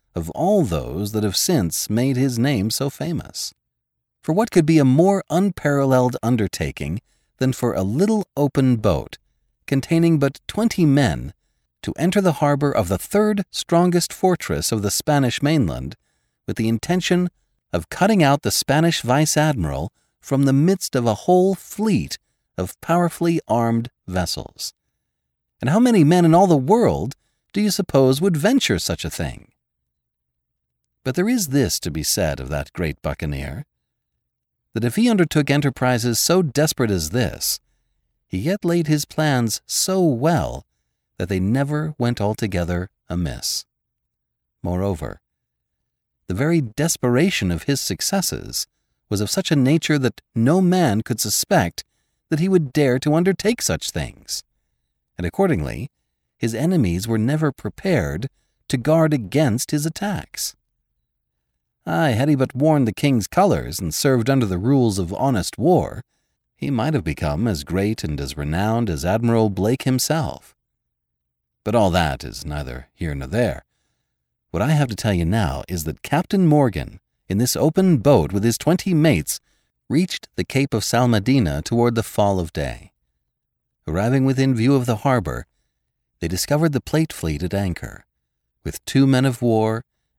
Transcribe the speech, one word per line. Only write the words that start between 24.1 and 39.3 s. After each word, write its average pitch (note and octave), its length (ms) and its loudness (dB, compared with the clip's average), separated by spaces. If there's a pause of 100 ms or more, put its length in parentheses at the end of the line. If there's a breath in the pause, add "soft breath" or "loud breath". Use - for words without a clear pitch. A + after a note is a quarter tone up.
And B2 100 0
how F#3+ 80 4
many A#3 240 6
men F3 220 6
in D#3+ 100 6
all F#3 140 6
the E3 80 6
world C#3 580 0 (380)
do G3+ 80 -2
you G#3+ 100 2
suppose C3+ 500 2
would F#3 160 2
venture D#3+ 440 0
such - 240 -6
a D#2+ 60 -8
thing? - 420 -10 (1500)
But B2+ 100 -2
there F#3 140 0
is A#3 200 0
this C3 320 0
to - 120 -6
be D#2 100 -4
said D2 380 0
of C2 80 -8
that C#2+ 240 -6
great D#2+ 280 -4
buccaneer, C#2+ 640 -6 (1080)
that A2 100 -2
if A#2+ 120 -2
he A#3 120 4
undertook D#3+ 420 2
enterprises B2+ 680 0
so F#3 240 2
desperate C#3 480 0
as D#2+ 200 0
this, G#2 500 -4 (640)
he F#2 120 -4
yet D#3+ 260 -2
laid E3+ 240 0
his D3+ 160 0
plans C3 640 0